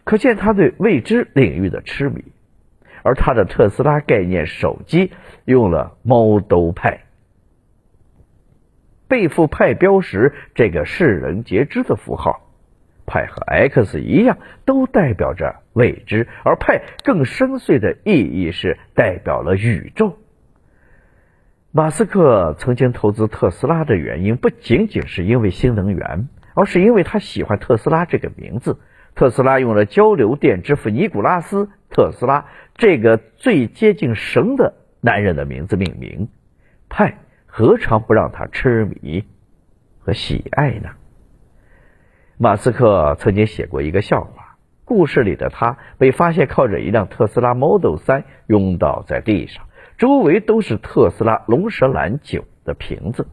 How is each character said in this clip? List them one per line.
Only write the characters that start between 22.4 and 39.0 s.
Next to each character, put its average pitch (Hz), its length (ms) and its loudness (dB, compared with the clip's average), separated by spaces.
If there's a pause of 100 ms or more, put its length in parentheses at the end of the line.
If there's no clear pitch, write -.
曾 123 180 -2
经 127 180 0
投 104 180 0
资 110 160 -2
特 104 240 -2
斯 - 160 -6
拉 160 160 0
的 147 120 0
原 71 280 -4
因， 107 140 0
不 240 120 0
仅 180 380 0
仅 80 180 -4
是 - 180 -8
因 113 160 0
为 104 120 0
新 123 240 0
能 101 180 -2
源， 92 340 -6 (280)
而 190 100 2
是 180 160 0
因 226 140 6
为 185 80 2
他 - 160 -4
喜 - 240 -8
欢 101 160 -2
特 - 180 0
斯 147 140 -2
拉 165 140 0
这 135 120 -4
个 - 180 -8
名 - 220 -12
字， 131 220 -6 (360)
特 135 140 4
斯 127 140 -2
拉 135 160 4
用 120 140 0
了 104 120 4
交 214 280 4
流 127 220 2
电 117 260 0
之 147 140 -2
父 - 140 -4
尼 127 180 -2
古 104 140 -4
拉 165 180 0
斯· 202 260 -4 (240)
特 95 220 0
斯 - 140 -8
拉 139 200 0 (300)
这 185 240 4
个 113 180 4
最 156 500 0
接 214 260 2
近 135 200 -2
神 190 440 -2
的 226 160 0 (260)
男 104 240 0
人 92 120 0
的 71 100 -6
名 69 220 -10
字 104 100 -2
命 90 200 -4
名， 80 300 -10 (600)
派 - 280 -2 (280)
何 143 320 2
尝 113 240 0
不 113 120 -2
让 95 180 2
他 - 160 -14
痴 117 380 0
迷 85 380 -8 (760)